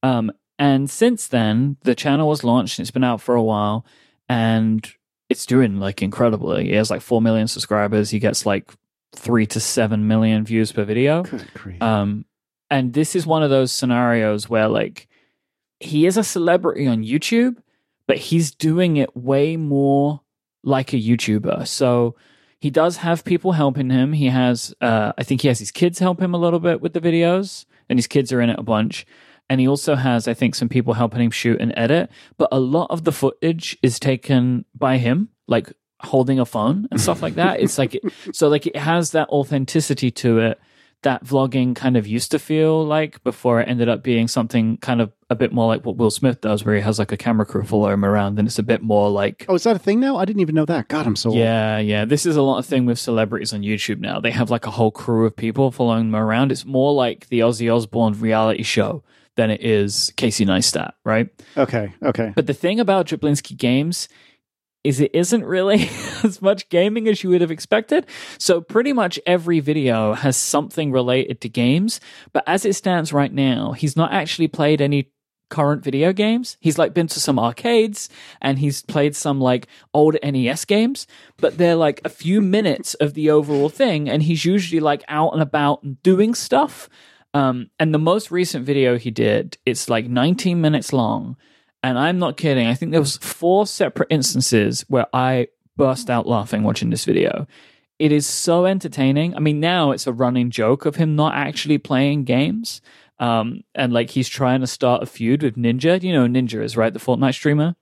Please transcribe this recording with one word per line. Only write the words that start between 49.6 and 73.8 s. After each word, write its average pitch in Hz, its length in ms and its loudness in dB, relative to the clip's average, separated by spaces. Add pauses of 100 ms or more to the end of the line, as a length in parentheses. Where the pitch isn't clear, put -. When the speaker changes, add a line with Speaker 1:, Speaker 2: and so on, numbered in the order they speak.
Speaker 2:
that 226 140 2
a - 20 -4
thing 214 220 0
now? 269 160 0
I 190 80 0
didn't 202 160 -2
even 156 140 0
know 156 100 2
that. 156 240 -4
God, 147 180 -2
I'm 107 80 0
so - 140 -2
old. 113 100 2
Speaker 1:
Yeah, 110 380 0
yeah. 107 260 0
This 143 220 0
is 160 100 2
a 147 60 4
lot 135 160 2
of 123 80 -4
thing 127 200 0
with 120 140 0
celebrities 110 540 -2
on 104 80 -6
YouTube 104 400 -4
now. 98 180 -6
They 117 120 -6
have, 117 200 -2
like, 117 140 -2
a 110 60 -8
whole 110 200 0
crew 113 340 0
of 110 120 -2
people 123 340 0
following 113 400 0
them 110 100 0
around. 117 300 0
It's 127 140 -6
more 135 280 0
like 123 360 -2
the 120 100 0
Ozzy 117 340 2
Osbourne 110 460 0
reality 110 440 0
show - 400 -2 (320)
than 110 160 2
it 104 100 -4
is 101 560 0
Casey 110 300 0
Neistat, - 460 -2 (120)
right? 110 240 0 (260)
Speaker 2:
Okay, 120 460 -2
okay. 117 340 -2
Speaker 1:
But 147 120 0
the 139 80 -2
thing 196 240 -2
about 190 260 2
Jablinski 147 500 -2
Games 139 540 -2 (720)
is 139 160 0
it 147 140 2
isn't 180 300 0
really 190 380 2 (240)
<laughs> - 180 -8
as 208 180 -2
much 196 280 0
gaming 208 380 2
as 208 160 0
you 185 60 -2
would 180 120 4
have 165 100 0
expected. 220 560 -2 (320)
So 175 220 2
pretty 247 320 0
much 196 340 0
every 175 320 2
video 127 540 0
has 147 240 0
something 147 540 -2
related 127 500 0
to 117 80 -10
games. 139 500 0 (340)
But - 140 -2
as 185 180 0
it 202 80 2
stands 175 400 -2
right 143 180 2
now, 127 420 0
he's 139 220 -4